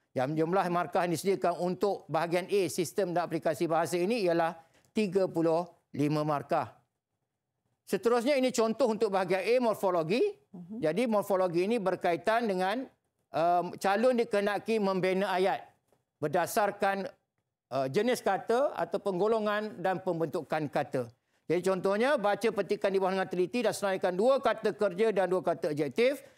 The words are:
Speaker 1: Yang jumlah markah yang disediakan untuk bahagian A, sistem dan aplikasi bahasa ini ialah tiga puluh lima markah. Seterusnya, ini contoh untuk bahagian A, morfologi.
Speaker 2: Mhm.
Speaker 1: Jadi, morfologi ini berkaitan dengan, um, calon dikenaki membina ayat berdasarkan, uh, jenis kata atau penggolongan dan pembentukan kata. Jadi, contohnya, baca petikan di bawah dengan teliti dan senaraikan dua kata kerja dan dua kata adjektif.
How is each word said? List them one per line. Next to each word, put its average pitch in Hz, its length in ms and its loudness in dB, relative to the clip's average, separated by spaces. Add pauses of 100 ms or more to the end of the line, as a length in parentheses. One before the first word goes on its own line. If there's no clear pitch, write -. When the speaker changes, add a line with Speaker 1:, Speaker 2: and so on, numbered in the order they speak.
(180)
Speaker 1:
Yang 151 240 0
jumlah 175 240 2
markah 175 400 0
yang 175 80 0
disediakan 180 480 0
untuk 180 480 -2
bahagian 170 400 -2
A, 190 160 2
sistem 175 480 -2
dan 170 80 0
aplikasi 160 480 -2
bahasa 165 240 0
ini 190 320 0
ialah 170 320 0 (320)
tiga 190 400 0
puluh 165 320 2 (320)
lima 151 320 0
markah. 143 480 -2 (1120)
Seterusnya, 240 480 2
ini 254 160 2
contoh 220 400 2
untuk 214 240 0
bahagian 185 320 0
A, 226 160 2
morfologi. 196 640 2 (240)
Speaker 2:
Mhm. 180 320 -12
Speaker 1:
Jadi, 165 240 2
morfologi 185 640 0
ini 240 80 2
berkaitan 185 720 0
dengan, 190 320 -2 (480)
um, 175 480 0
calon 220 400 2
dikenaki 208 640 0
membina 190 480 0
ayat 185 400 0 (480)
berdasarkan, 196 880 0 (640)
uh, 135 160 -2
jenis 214 320 0
kata 226 560 0
atau 170 240 -4
penggolongan 208 800 -2
dan 185 240 -2
pembentukan 160 640 -2
kata. 139 400 -4 (400)
Jadi, 165 160 2
contohnya, 202 560 2
baca 202 320 0
petikan 202 400 -2
di 196 80 2
bawah 190 160 0
dengan 185 120 -2
teliti 185 360 -2
dan 202 80 2
senaraikan 190 400 -2
dua 254 320 2
kata 220 320 0
kerja 202 320 0
dan 190 240 2
dua 185 80 2
kata 170 320 -2
adjektif. 185 480 0 (180)